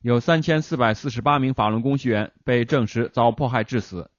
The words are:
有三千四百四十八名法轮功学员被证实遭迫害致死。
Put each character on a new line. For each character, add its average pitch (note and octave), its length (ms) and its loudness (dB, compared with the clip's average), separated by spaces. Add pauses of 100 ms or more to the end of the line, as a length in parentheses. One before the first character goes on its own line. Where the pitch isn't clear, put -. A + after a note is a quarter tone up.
有 A#2+ 160 2
三 D#3+ 240 2
千 D#3 200 0
四 D#3+ 140 -6
百 A#2 180 2
四 C3+ 160 -6
十 A2+ 120 -6
八 C#3+ 160 2
名 C3 160 0
法 G#2+ 140 0
轮 A2 120 0
功 C#3 160 0
学 C3 140 -2
员 G#2+ 220 -2 (100)
被 A#2+ 220 0
证 A#2 240 0
实 A#2 240 -2
遭 A#2 180 2
迫 B2 180 -2
害 A#2 140 -2
致 A#2 180 -2
死。 F2+ 380 -12